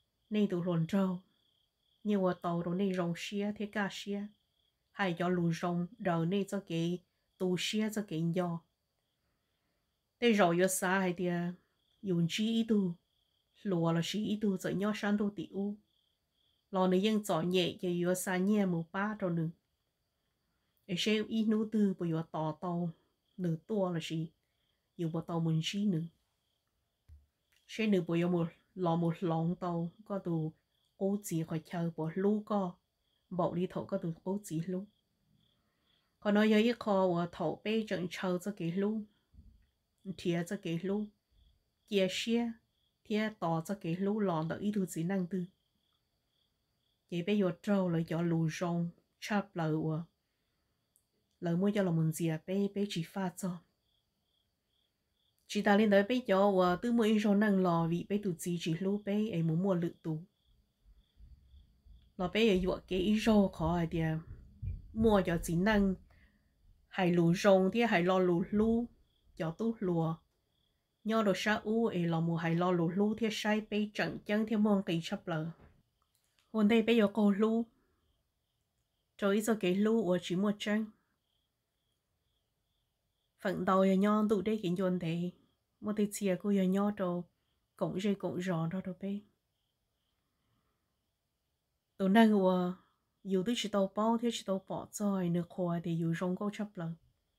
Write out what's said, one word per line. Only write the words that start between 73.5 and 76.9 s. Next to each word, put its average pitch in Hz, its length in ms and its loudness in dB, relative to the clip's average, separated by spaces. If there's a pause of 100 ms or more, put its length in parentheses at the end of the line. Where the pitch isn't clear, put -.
bê 208 240 -2
trận 165 320 -4
chân 214 220 0
thì 226 80 -2
mong 208 280 2
kỳ 170 200 -2
chấp - 240 -8
lờ. 160 240 -4 (1000)
Hồn 214 140 4
đây 226 140 6
bây 226 160 4